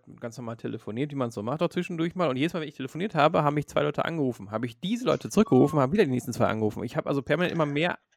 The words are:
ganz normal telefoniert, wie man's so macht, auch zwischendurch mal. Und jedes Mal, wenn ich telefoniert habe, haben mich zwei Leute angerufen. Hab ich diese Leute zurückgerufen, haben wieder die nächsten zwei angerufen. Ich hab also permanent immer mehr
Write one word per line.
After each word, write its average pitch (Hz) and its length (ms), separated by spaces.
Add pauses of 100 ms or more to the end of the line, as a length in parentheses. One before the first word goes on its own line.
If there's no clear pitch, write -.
(200)
ganz 117 180
normal 117 200
telefoniert, 117 540
wie 143 40
man's 123 200
so 104 80
macht, 131 200
auch 165 60
zwischendurch 175 460
mal. 175 140
Und 127 80
jedes 151 160
Mal, 170 80
wenn 151 80
ich - 60
telefoniert 151 400
habe, 160 280
haben 147 120
mich 147 120
zwei - 160
Leute - 220
angerufen. 127 460
Hab 113 140
ich 117 140
diese 233 260
Leute 139 240
zurückgerufen, 147 500
haben 131 140
wieder 208 120
die 135 60
nächsten 127 220
zwei 110 140
angerufen. 107 360
Ich 127 140
hab 160 100
also 139 160
permanent 160 300
immer 165 120
mehr 147 340 (180)